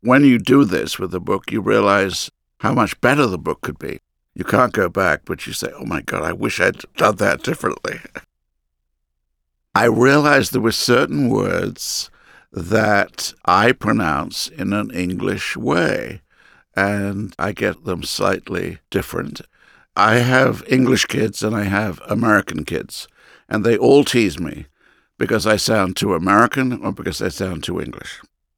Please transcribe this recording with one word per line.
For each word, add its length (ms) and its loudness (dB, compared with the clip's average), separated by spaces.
when 220 6
you 140 6
do 260 4
this 360 -2
with 100 -4
the 100 -4
book, 300 -4
you 100 -2
realize 680 0
how 140 0
much 260 0
better 260 2
the 120 -4
book 220 -6
could 180 -10
be. 220 -12
You 100 -10
can't 280 2
go 160 0
back, 360 0
but 220 -10
you 60 -12
say, 240 -8
"Oh 80 -14
my 160 -6
God, 220 -6
I 100 -2
wish 280 -4
I'd 220 2
done 200 2
that 260 0
differently." 640 -6
<laughs> 1700 -20
I 100 2
realized 680 4
there 80 -2
were 120 2
certain 580 0
words 800 -4
that 800 -2
I 260 4
pronounce 760 -2
in 240 -6
an 180 -4
English 680 -4
way, 640 -2
and 640 -2
I 140 -4
get 320 -4
them 180 -4
slightly 760 -4
different. 500 -6
I 200 4
have 520 2
English 380 2
kids 360 -4
and 120 -2
I 100 -2
have 440 -2
American 560 0
kids, 440 -8
and 160 -2
they 120 4
all 280 6
tease 340 2
me 280 -8
because 280 -2
I 100 4
sound 400 0
too 180 0
American 720 2
or 80 -2
because 300 -6
I 60 -2
sound 360 -6
too 160 -4
English. 400 -12